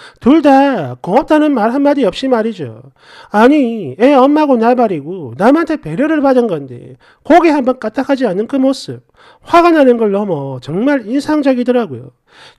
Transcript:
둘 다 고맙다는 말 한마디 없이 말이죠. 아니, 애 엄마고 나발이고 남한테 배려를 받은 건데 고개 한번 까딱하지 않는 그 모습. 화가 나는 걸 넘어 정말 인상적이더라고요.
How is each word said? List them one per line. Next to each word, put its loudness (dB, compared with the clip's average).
둘 4
다 2
고맙다는 0
말 0
한마디 0
없이 -2
말이죠. -4
아니, 0
애 4
엄마고 2
나발이고 -2
남한테 2
배려를 -4
받은 2
건데 -10
고개 4
한번 -2
까딱하지 -4
않는 -4
그 -4
모습. -4
화가 2
나는 4
걸 0
넘어 -6
정말 -4
인상적이더라고요. -2